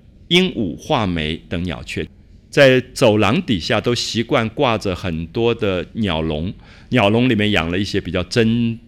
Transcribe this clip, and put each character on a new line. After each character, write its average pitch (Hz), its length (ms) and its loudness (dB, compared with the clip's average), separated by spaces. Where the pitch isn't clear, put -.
鹦 180 260 2
鹉、 92 240 -4
画 123 300 -2
眉 80 280 -2
等 87 140 -6
鸟 80 200 -8
雀， - 240 -8
在 131 320 6
走 107 240 4
廊 107 260 2
底 110 160 -2
下 107 200 -2
都 120 140 0
习 117 300 -4
惯 117 260 0
挂 120 280 0
着 92 180 -4
很 85 320 -6
多 117 260 0
的 95 400 -2
鸟 92 280 -2
笼， 80 300 -4
鸟 110 200 4
笼 120 200 2
里 120 60 2
面 104 160 0
养 82 180 0
了 87 80 -2
一 101 60 -2
些 98 180 -4
比 87 100 -8
较 90 120 -2
珍 113 540 0